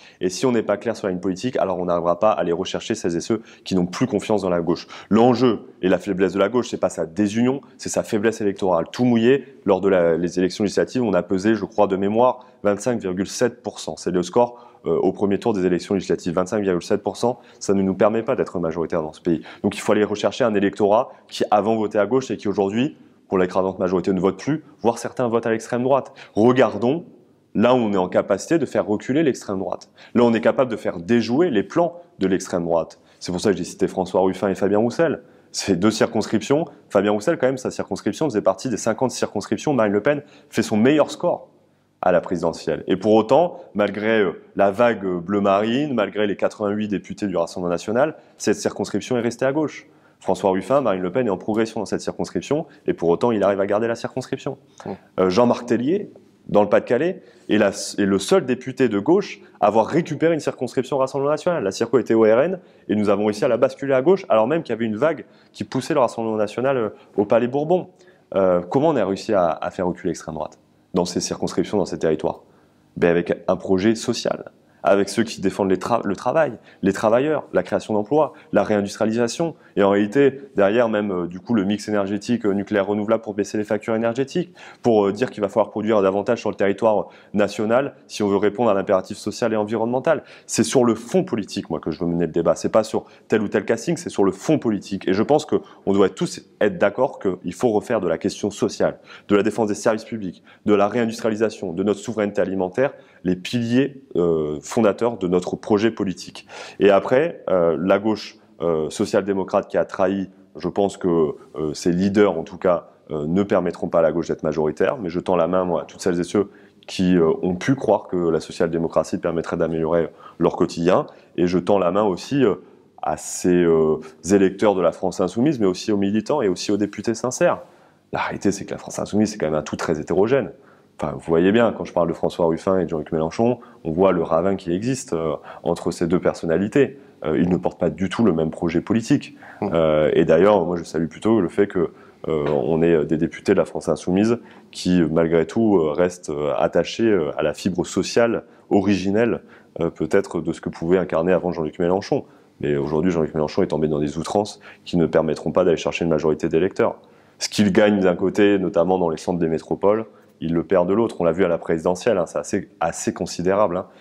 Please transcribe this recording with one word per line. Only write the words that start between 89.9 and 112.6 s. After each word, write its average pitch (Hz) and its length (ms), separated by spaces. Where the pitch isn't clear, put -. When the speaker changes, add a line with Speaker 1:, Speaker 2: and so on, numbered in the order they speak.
Speaker 1:
C'est - 180
sur 127 200
le 113 100
fond 180 300
politique, 104 460
moi, 76 100
que 85 100
je 78 80
veux 87 80
mener 85 200
le 78 60
débat. 85 220
C'est - 140
pas - 160
sur - 220
tel 110 140
ou 101 80
tel 101 160
casting, 117 320
c'est - 140
sur - 120
le 135 100
fond - 260
politique. 101 500
Et 185 60
je 104 80
pense 151 240
que 208 100
on 98 80
doit 98 160
tous - 320
être 101 160
d'accord 107 440
qu'il 90 340
faut 123 160
refaire 104 320
de 87 60
la 80 100
question 98 320
sociale, 95 480
de 104 60
la 101 80
défense 107 260
des 104 60
services 110 300
publics, 101 380
de 104 80
la 101 140
réindustrialisation, 110 840
de 90 100
notre 101 180
souveraineté 104 420
alimentaire, 95 500
les 92 100
piliers, 123 680
euh, 78 420
fondateur 113 440
de 90 100
notre 90 280
projet 110 360
politique. - 540
Et 101 100
après, 127 580
euh, 85 320
la 95 200
gauche, 107 380
euh, 78 300
social-démocrate 95 800
qui 95 100
a 82 60
trahi, 98 460
je 82 120
pense 98 280
que, 95 120
euh, 76 680
ses - 180
leaders, 98 440
en 80 60
tout 87 160
cas, 87 300